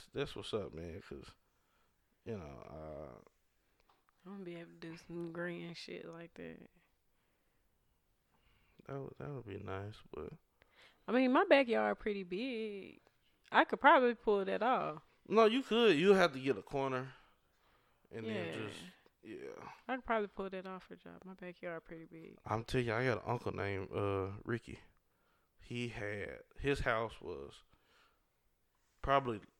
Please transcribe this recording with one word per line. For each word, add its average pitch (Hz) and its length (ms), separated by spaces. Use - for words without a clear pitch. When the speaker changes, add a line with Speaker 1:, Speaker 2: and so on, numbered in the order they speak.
Speaker 1:
that's 139 220
what's - 180
up, 98 200
man," 82 340
'cause, - 160
you 113 120
know, 73 340
uh, 76 440
Speaker 2:
I'm 185 60
gonna 196 120
be 175 120
able 170 140
to 165 80
do 165 60
some 170 260
grand 170 440
shit - 360
like 165 220
that. 165 240
Speaker 1:
That 139 140
would, - 180
that 135 120
would 127 160
be 98 180
nice, 98 300
but - 160
Speaker 2:
I 190 60
mean, 254 200
my 311 160
backyard 226 500
pretty 202 240
big. 208 800
I 277 140
could - 160
probably 262 340
pull 202 300
that 190 180
off. 170 360
Speaker 1:
No, 220 180
you 240 160
could. 220 340
You 180 180
have 180 180
to 131 60
get 131 200
a 92 40
corner, 135 460
and 113 120
then 220 80
Speaker 2:
Yeah. - 180
Speaker 1:
just, 87 100
yeah. 67 420
Speaker 2:
I 254 80
could 247 100
probably 220 220
pull 196 220
that 190 160
off 185 180
for 180 120
job. 175 180
My 185 100
backyard 175 500
pretty 165 260
big. 165 260
Speaker 1:
I'm 110 180
telling 123 220
you, 113 80
I 120 120
got 117 180
an - 60
uncle 117 240
named, 98 400
uh, 98 320
Ricky. - 340
He 120 280
had, 104 520
his 139 200
house 113 400
was 71 320
probably 135 380